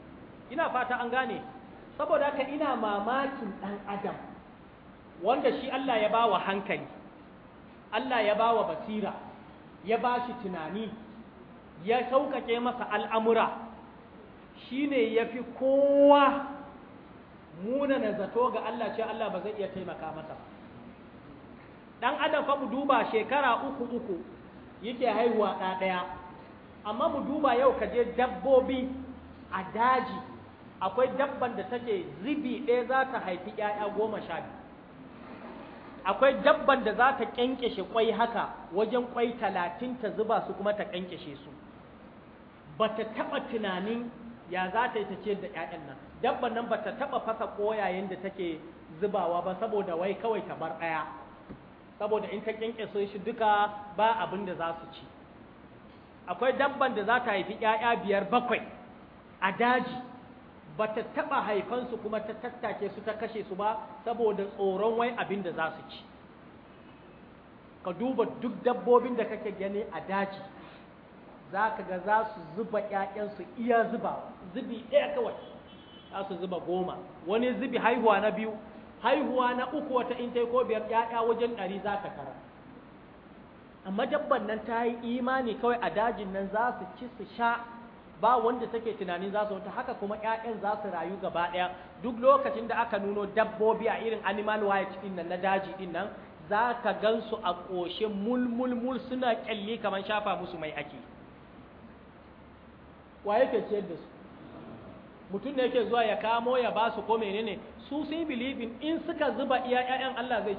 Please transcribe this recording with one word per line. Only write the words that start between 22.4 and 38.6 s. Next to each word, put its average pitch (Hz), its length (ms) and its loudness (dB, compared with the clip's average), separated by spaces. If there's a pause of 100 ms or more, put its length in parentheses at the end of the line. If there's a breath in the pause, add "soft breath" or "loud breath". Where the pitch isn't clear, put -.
fa 285 100 4
mu 269 140 -2
duba 262 420 4
shekara 226 560 4
uku 262 160 -4
uku 226 340 -4 (640)
yake 240 240 -4
haihuwa 214 540 4
ɗa 185 220 -2
ɗaya, 185 200 2 (840)
amma 233 240 2
mu 294 180 0
duba 269 320 4
yau 262 180 8
ka 220 100 0
je 240 180 2 (100)
dabbobi 262 720 4 (640)
a 190 120 -4 (100)
daji, 240 420 4 (640)
akwai 226 360 4
dabban 254 400 0
da 190 60 -4
take 233 420 -2 (180)
zibi 254 420 -2
ɗaya 240 220 4
za 262 240 4
ta 233 80 -2
haifi 185 320 -6
ƴaƴa 208 460 -2
goma 208 240 0
sha 165 180 -8
biyu. - 160 -10 (1500)
Akwai 208 360 6
dabban 269 440 6
da 214 100 2
za 254 240 6
ta 226 60 0
ƙyanƙyashe 240 640 -2
ƙwai 226 240 4
haka, 208 320 2 (260)